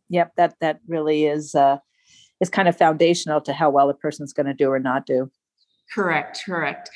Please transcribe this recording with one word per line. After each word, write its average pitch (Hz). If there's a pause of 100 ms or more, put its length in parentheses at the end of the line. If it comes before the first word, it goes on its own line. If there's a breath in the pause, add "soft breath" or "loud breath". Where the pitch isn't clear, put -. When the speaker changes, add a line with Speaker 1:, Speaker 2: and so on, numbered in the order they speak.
Speaker 1:
Yep. 175
That, 170
that 156
really 156
is, 147
uh, 139 (600 soft breath)
is 180
kind 185
of 170
foundational 165
to 147
how 147
well 139
a 139
person's 147
gonna 139
do 135
or 135
not 131
do. 131 (600)
Speaker 2:
Correct, 170
correct. 170